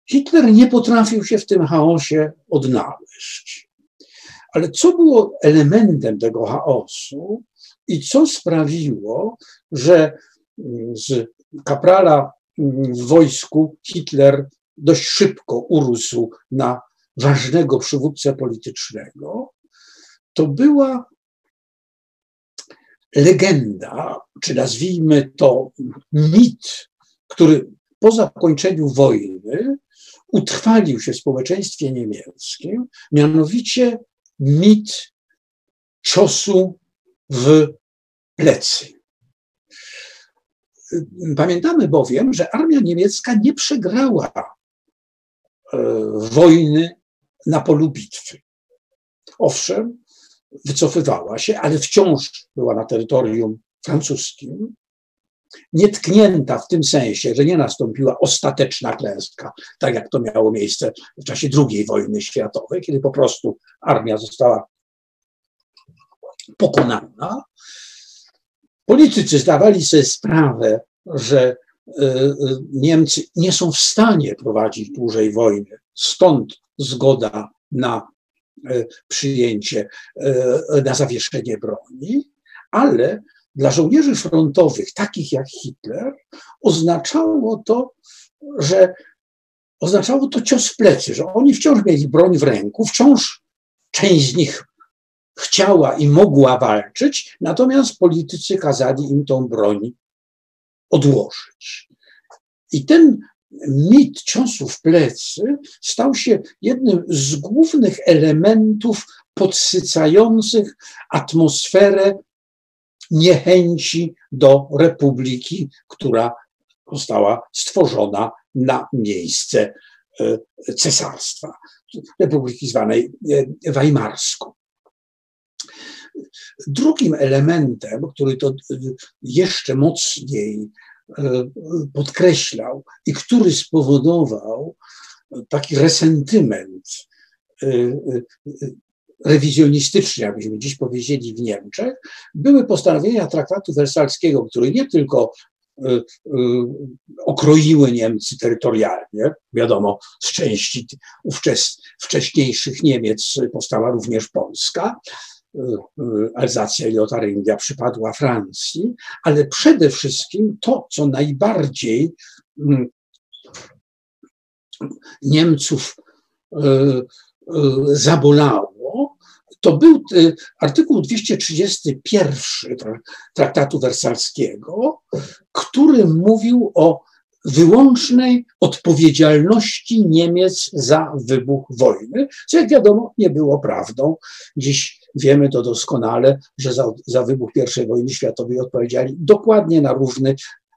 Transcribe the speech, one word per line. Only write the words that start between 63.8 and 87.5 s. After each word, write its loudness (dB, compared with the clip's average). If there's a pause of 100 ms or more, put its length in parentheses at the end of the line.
armia -2
została 0 (1900)
pokonana. -4 (1400)
Politycy 4
zdawali 4
sobie 4
sprawę, 0 (240)
że, 0 (320)
e, -6
e, 0 (380)
Niemcy 2 (140)
nie 0
są -2
w -4
stanie 0
prowadzić -4
dłużej -2
wojny, -2 (160)
stąd 0 (240)
zgoda -2 (220)
na, -6 (640)
e, -4 (220)
przyjęcie, -4 (260)
e, 0
na -4
zawieszenie -6
broni, -8 (400)
ale 0 (360)
dla 0
żołnierzy 2
frontowych, 0
takich -8
jak -6
Hitler, -12 (480)
oznaczało 0